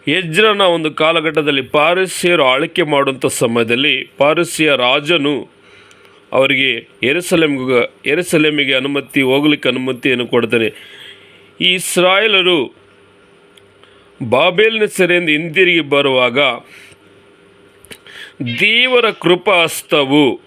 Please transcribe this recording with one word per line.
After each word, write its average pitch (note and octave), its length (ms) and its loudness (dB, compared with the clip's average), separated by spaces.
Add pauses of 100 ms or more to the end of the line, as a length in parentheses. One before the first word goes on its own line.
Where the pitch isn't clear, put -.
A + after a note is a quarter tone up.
ಎಜ್ರನ F#3 540 0
ಒಂದು E3+ 300 0
ಕಾಲಘಟ್ಟದಲ್ಲಿ D#3 680 0
ಪಾರಸಿಯರು F3 800 0
ಆಳ್ವಿಕೆ D3+ 400 0
ಮಾಡುವಂಥ C#3 420 0
ಸಮಯದಲ್ಲಿ B2+ 920 0
ಪಾರಸಿಯ D#3 580 0
ರಾಜನು C#3 800 -2 (800)
ಅವರಿಗೆ C3 540 0 (160)
ಯೆರೂಸಲೇಮಿಗೆ, C#3 880 0 (140)
ಯೆರೂಸಲೇಮಿಗೆ D3+ 680 0
ಅನುಮತಿ, C#3 480 -2
ಹೋಗ್ಲಿಕ್ಕೆ C#3 480 0
ಅನುಮತಿಯನ್ನು B2+ 580 -4
ಕೊಡ್ತಾನೆ. A#2 460 0 (880)
ಈ F3+ 120 2
ಇಸ್ರಾಯೇಲರು F#3 1000 0 (1500)
ಬಾಬೆಲಿನ F#3+ 560 2
ಸೆರೆಯಿಂದ F3 440 0
ಹಿಂದಿರುಗಿ E3 520 2
ಬರುವಾಗ C3+ 580 0 (2250)
ದೇವರ A#3+ 520 2
ಕೃಪಾಹಸ್ತವು D#3 1400 0